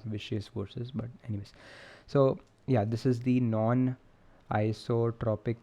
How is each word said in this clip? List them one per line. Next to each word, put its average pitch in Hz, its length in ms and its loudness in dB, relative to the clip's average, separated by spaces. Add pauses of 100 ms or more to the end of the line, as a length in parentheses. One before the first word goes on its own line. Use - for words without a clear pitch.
viscous 107 440 -6
forces, 113 420 -8
but 117 160 -6 (220)
anyways. 101 240 -8 (540)
So 135 320 4 (280)
yeah, 120 180 4
this 113 220 -2
is 127 140 2
the 127 200 2
non-isotropic 117 2250 -2